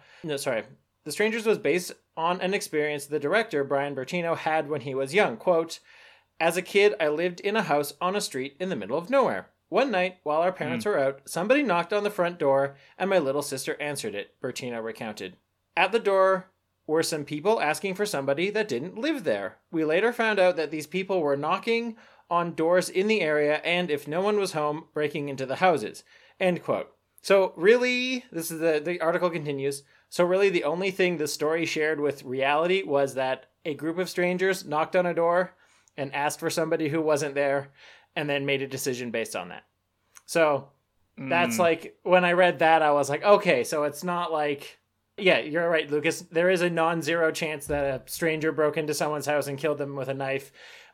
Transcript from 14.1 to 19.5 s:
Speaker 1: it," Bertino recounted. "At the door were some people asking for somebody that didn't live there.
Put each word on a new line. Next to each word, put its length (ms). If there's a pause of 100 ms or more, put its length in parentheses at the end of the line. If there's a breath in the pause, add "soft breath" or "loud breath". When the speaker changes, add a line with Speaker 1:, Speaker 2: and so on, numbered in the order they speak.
Speaker 1:
it," 260
Bertino 420
recounted. 540 (400)
"At 160
the 60
door 520 (360)
were 160
some 240
people 340
asking 340
for 120
somebody 420
that 180
didn't 300
live 280
there. 340 (120)